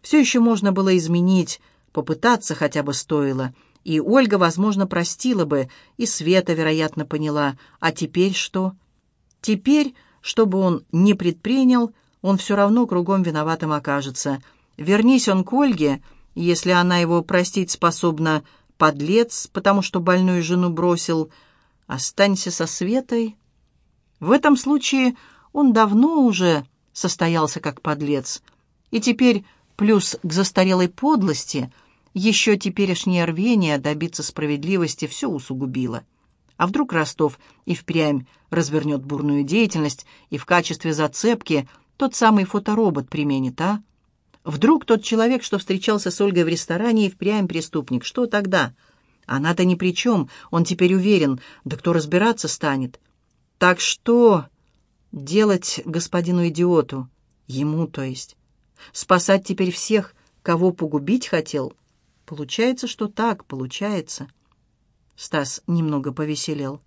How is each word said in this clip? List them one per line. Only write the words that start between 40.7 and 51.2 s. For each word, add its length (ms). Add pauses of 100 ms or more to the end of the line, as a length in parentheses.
зацепки 760 (280)
тот 180
самый 300
фоторобот 640
применит, 520
а? 220 (600)
Вдруг 420
тот 180
человек, 400
что 160
встречался 500
с 100
Ольгой 260
в 20
ресторане, 580
и 60
впрямь 360
преступник. 560
Что 220
тогда? 480 (540)
Она-то 380
ни 100
при 180
чем, 360 (200)
он 140
теперь 320
уверен. 440 (260)